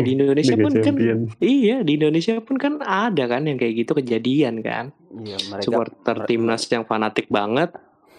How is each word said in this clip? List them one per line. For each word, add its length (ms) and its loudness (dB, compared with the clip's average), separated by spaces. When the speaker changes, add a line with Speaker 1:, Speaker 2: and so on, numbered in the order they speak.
Speaker 1:
di 80 2
Indonesia 400 2
Speaker 2:
Liga 80 4
Speaker 1:
pun 160 2
kan, 80 2
Speaker 2:
Champion. 320 2
Speaker 1:
iya, 400 4
di 160 2
Indonesia 400 2
pun 240 -4
kan 160 0
ada 480 0
kan 160 -2
yang 160 -2
kayak 160 0
gitu 240 0
kejadian 640 0
kan. 320 -8
Speaker 3:
Iya, 260 -12
mereka, 160 -8
Speaker 1:
Supporter 560 -2
Speaker 3:
mere-, 80 -4
Speaker 1:
timnas 400 0
yang 160 -2
fanatik 400 -2
banget 480 -2